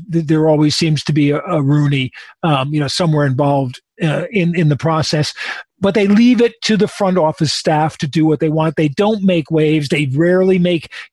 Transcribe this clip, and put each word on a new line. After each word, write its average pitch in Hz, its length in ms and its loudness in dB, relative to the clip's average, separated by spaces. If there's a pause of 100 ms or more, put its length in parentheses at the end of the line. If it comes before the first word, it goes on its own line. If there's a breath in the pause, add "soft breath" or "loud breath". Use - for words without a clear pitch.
there 160 400 0
always 151 280 2
seems 156 280 -2
to 147 100 -4
be 143 180 2
a, 147 100 -2
a 180 200 -4
Rooney, 143 500 0 (320 loud breath)
um, 147 300 0
you 151 60 0
know, 143 80 -2
somewhere 151 380 0
involved, 139 560 -2 (200)
uh, 156 300 -2
in, 175 240 0
in 151 140 2
the 143 80 0
process. 160 560 -2 (460 loud breath)
But 196 160 0
they 196 120 2
leave 233 340 4
it 233 120 2 (100)
to 220 140 0
the 202 100 2
front 185 300 -2
office 156 340 0
staff 156 460 -2
to 160 100 -6
do 156 180 0
what 156 140 2
they 160 100 0
want. 156 260 -2
They 156 140 0
don't 202 340 -2
make 180 260 0
waves. 156 400 2
They 151 240 0
rarely 185 460 2
make 175 320 -2 (220 loud breath)